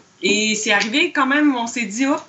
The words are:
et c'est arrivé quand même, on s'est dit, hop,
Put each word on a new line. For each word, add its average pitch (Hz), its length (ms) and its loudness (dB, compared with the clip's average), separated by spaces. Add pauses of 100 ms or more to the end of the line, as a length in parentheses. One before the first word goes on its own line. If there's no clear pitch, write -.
(220)
et 214 320 2
c'est 214 180 -2
arrivé 226 400 0
quand 277 140 0
même, 285 300 2
on 247 100 -4
s'est 240 200 -6
dit, 214 200 -4
hop, 302 220 0